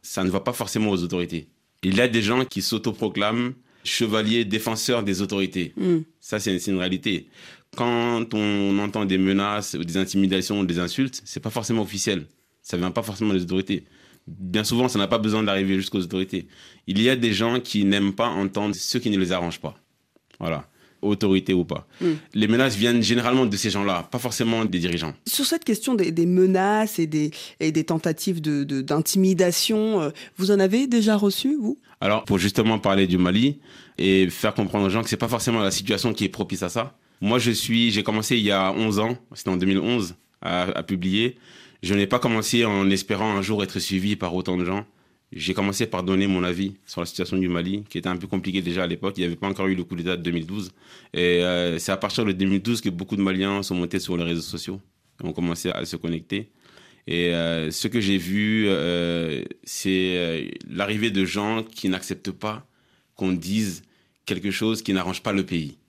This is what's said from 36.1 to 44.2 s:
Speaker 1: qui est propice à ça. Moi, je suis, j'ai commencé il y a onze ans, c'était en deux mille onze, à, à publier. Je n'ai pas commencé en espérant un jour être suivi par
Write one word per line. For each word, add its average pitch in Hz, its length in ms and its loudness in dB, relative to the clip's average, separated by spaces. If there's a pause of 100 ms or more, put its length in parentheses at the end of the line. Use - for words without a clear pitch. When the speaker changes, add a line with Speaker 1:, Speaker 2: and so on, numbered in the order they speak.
Speaker 1:
qui 107 100 0
est 95 60 0
propice 95 320 -6
à 92 80 -4
ça. 120 260 -6 (240)
Moi, 110 180 2
je 120 120 2
suis, 113 400 2
j'ai 104 120 2
commencé 107 340 0
il 113 60 2
y 101 80 2
a 95 220 4
onze 107 260 2
ans, 117 200 0 (160)
c'était - 160 -6
en 92 80 2
deux 92 80 2
mille 98 120 4
onze, 95 360 0 (260)
à, 90 220 -2
à 92 200 -2
publier. 98 540 -2 (460)
Je 92 120 -2
n'ai 101 120 4
pas 120 120 2
commencé 117 460 2
en 98 260 2
espérant 101 460 0
un 98 60 0
jour 101 200 0
être 95 160 -4
suivi 98 380 0
par 87 180 -4